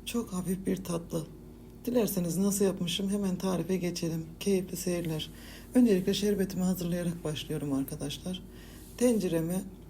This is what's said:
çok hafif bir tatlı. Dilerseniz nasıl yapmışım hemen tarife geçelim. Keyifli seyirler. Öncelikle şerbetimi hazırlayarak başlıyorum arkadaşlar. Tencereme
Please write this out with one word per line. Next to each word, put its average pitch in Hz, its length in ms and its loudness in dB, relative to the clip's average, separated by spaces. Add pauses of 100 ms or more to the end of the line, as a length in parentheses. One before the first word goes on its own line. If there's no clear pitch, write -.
çok 226 280 -4
hafif 185 340 -2
bir 185 160 0
tatlı. 170 400 -4 (640)
Dilerseniz 190 520 2
nasıl 196 280 4
yapmışım 180 440 0
hemen 196 260 0
tarife 185 420 0
geçelim. 170 480 -2 (140)
Keyifli 185 380 0
seyirler. 160 540 -2 (440)
Öncelikle 202 380 8
şerbetimi 185 500 2
hazırlayarak 175 600 0
başlıyorum 151 500 -2
arkadaşlar. 139 720 -4 (540)
Tencereme 185 640 2 (280)